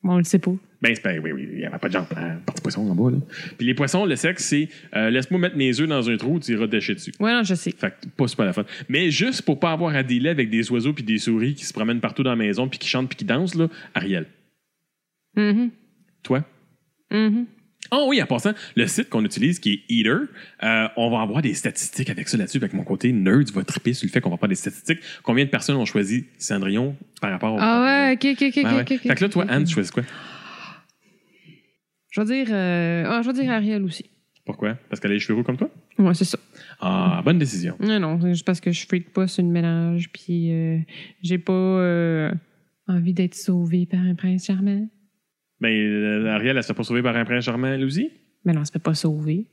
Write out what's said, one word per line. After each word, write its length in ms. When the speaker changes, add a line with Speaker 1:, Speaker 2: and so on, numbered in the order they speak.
Speaker 1:
Bon, 100
on 40
le 80
sait 140
pas. 120
Speaker 2:
Ben, 140
c'est 60
pas, 120
oui, 180
oui, 220
il 60
y 60
avait 120
pas 100
de 60
jambes, 120
hein, 300
partie 140
de 40
poisson 260
en 60
bas, 160
là. 60
Puis 100
les 60
poissons, 320
le 120
sexe, 280
c'est, 220
euh, 140
laisse-moi 300
mettre 180
mes 220
œufs 100
dans 200
un 80
trou, 220
tu 140
iras 140
te 40
déchirer 240
dessus. 160
Speaker 1:
Ouais, 120
non, 100
je 120
sais. 160
Speaker 2:
Fait 200
que 160
pas 100
super 180
la 80
fun. 120
Mais 220
juste 320
pour 160
pas 120
avoir 240
à 80
dealer 260
avec 200
des 220
oiseaux 220
puis 100
des 140
souris 380
qui 100
se 80
promènent 280
partout 220
dans 80
la 60
maison 320
puis 100
qui 100
chantent 200
puis 80
qui 80
dansent, 300
là, 120
Ariel. 320
Speaker 1:
Mm-hmm. 320
Speaker 2:
Toi ? 220
Speaker 1:
Mm-hmm. 340
Speaker 2:
Oh 180
oui, 120
en 60
passant, 260
le 120
site 220
qu'on 160
utilise, 340
qui 140
est 160
Eater, 300
euh, 320
on 140
va 120
avoir 200
des 140
statistiques 540
avec 180
ça 100
là-dessus. 220
Fait 100
que 60
mon 80
côté 280
nerd 400
va 120
triper 300
sur 120
le 60
fait 100
qu'on 80
va 80
faire 120
des 60
statistiques. 440
Combien 220
de 40
personnes 280
ont 80
choisi 400
Cendrillon 580
par 120
rapport 240
au 40
Speaker 1:
Ah 500
ouais, 40
ok, 120
ok, 80
ok, 100
Speaker 2:
Ouais, 60
Speaker 1:
ok, 260
Speaker 2:
ouais. 80
Speaker 1:
ok, 100
Speaker 2:
Fait 80
que 80
là, 60
toi, 160
Speaker 1:
ok. 60
Speaker 2:
Anne, 120
tu 100
choisis 180
quoi ? 120
Speaker 1:
Je 100
vais 60
dire, 260
euh, 540
ah, 160
je 80
vais 100
dire 100
Ariel 320
aussi. 220
Speaker 2:
Pourquoi ? 300
Parce 100
qu'elle 120
a 20
les 60
cheveux 180
roux 60
comme 140
toi ? 120
Speaker 1:
Ouais, 160
c'est 120
ça. 120
Speaker 2:
Ah, 440
bonne 160
décision. 400
Speaker 1:
Non, 200
non, 220
c'est 80
juste 160
parce 160
que 100
je 140
freak 280
pas 140
sur 160
le 60
ménage, 600
puis, 400
euh, 260
j'ai 140
pas, 160
euh, 800
envie 260
d'être 220
sauvée 500
par 160
un 140
prince 300
charmant. 420
Speaker 2:
Ben, 100
euh, 640
Ariel, 220
elle 80
se 40
fait 60
pas 100
sauver 200
par 140
un 80
prince 180
charmant, 240
elle 160
aussi ? 260
Speaker 1:
Mais 80
non, 80
elle 40
se 60
fait 80
pas 160
sauver. 580